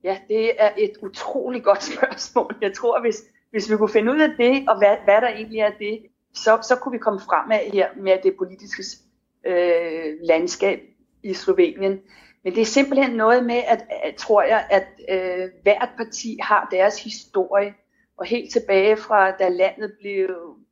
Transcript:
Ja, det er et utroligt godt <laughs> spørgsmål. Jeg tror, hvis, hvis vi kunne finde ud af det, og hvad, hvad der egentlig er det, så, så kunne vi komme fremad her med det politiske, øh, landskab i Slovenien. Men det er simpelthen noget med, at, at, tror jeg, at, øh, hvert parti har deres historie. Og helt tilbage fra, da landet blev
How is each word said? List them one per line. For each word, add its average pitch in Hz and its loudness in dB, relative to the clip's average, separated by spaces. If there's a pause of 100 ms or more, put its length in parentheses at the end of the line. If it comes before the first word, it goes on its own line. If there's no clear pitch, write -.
Ja, 190 -4 (100)
det 220 0 (100)
er 214 6
et 208 -2 (100)
utroligt 247 -8
godt - 2
<laughs> - -10
spørgsmål. - -4
Jeg 196 -2
tror, 240 0
hvis, 233 -2 (280)
hvis 214 -4
vi 214 2
kunne 208 2
finde 220 2
ud 302 0
af 302 4
det, 269 2
og 214 4
hvad, 202 6
hvad 202 6
der 247 0
egentlig 220 -8
er 208 2
det, 214 -6 (340)
så, 220 2
så 254 0
kunne 247 -8
vi 240 -6
komme 208 -2
fremad 202 -2
her 190 2 (100)
med 190 2
det 190 2
politiske, 190 -10 (600)
øh, 170 0
landskab 170 0 (440)
i 196 -6
Slovenien. 190 0 (440)
Men 180 -4
det 226 2
er 214 4
simpelthen 277 2
noget 233 2
med, 240 -2
at, 226 0 (180)
at, - -8
tror 208 2
jeg, 214 2
at, 190 2 (220)
øh, 185 -4 (140)
hvert 202 2
parti 220 -10
har - 0
deres 196 2
historie. 202 -2 (440)
Og 180 -10
helt 233 -4
tilbage 214 2
fra, 202 2
da 190 0
landet 190 -2
blev 196 -4 (420)